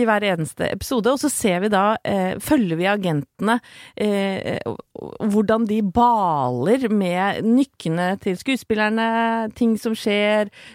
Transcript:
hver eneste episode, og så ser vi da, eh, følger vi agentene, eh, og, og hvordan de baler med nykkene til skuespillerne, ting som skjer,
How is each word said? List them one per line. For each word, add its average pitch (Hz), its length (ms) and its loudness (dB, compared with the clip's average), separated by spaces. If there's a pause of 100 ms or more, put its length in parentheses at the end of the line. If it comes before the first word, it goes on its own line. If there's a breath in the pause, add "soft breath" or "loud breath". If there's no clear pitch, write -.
hver 208 180 2
eneste 170 480 -2
episode, 226 400 0
og 277 80 0
så 302 80 0
ser 180 320 0
vi 208 80 0
da, 208 340 2
eh, 185 380 -2
følger 208 380 2
vi 175 100 0
agentene, 196 680 0 (420 loud breath)
eh, 196 640 -2
og, - 140 -8 (160)
og - 240 -14 (100)
hvordan 214 400 2
de 214 140 0
baler 190 1080 2
med 190 560 0
nykkene 190 760 0
til 185 180 -2
skuespillerne, 226 1160 -2
ting 226 220 2
som 226 160 -4
skjer, 208 560 0 (260 loud breath)